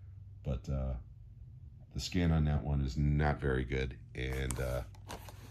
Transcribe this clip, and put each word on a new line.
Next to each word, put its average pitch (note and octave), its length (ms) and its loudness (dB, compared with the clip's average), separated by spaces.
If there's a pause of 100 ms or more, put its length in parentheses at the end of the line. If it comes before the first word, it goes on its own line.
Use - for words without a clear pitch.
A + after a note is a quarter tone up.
(460)
but, C2+ 240 -2
uh, C2 240 0 (1000)
the - 40 -4
scan F2 320 4
on D#2 140 6
that D2 180 4
one C#2+ 180 2
is C2+ 160 0
not D2 420 4
very C2 240 2
good, C2 340 -2 (160)
and, C2 460 -2
uh, B1+ 220 -2 (680)